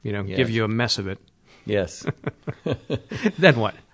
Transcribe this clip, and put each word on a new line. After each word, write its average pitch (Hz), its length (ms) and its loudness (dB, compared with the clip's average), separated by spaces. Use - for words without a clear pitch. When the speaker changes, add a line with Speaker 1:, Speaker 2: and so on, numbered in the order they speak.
Speaker 1:
you 107 80 -4
know, 101 120 -4
Speaker 2:
Yes. 98 140 -4
Speaker 1:
give 123 120 2
you 113 140 2
a 107 40 0
mess 113 320 0
of 98 80 -4
it. 95 120 -8
Speaker 2:
Yes. 101 400 -2
<laughs> - 720 -4
Speaker 1:
Then 156 220 8
what? 107 160 0